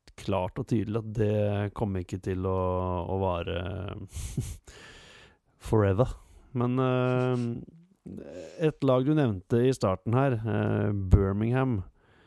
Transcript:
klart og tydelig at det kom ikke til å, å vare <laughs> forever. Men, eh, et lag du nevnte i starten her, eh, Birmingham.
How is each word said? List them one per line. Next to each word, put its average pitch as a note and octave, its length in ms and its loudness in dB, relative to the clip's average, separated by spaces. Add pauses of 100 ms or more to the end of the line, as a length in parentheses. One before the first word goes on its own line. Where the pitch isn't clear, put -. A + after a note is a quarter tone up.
(160)
klart F#2+ 440 -2
og - 100 -6
tydelig G#2+ 320 0
at A2 160 -8
det G#2 560 0
kom G2 240 -2
ikke F2+ 240 -6
til F#2 240 -2
å, F#2+ 100 0 (540)
å F#2+ 100 -2
vare F2+ 380 -2 (400)
<laughs> - 1600 -14
forever. G#2 480 2 (500)
Men, B2 220 0
eh, B2+ 580 0 (1300)
et - 180 -4
lag C3 180 6
du D3+ 80 4
nevnte A#2 540 2
i C3+ 80 4
starten G#2+ 400 0
her, C3 240 2
eh, G#2+ 520 0
Birmingham. G2+ 920 2 (440)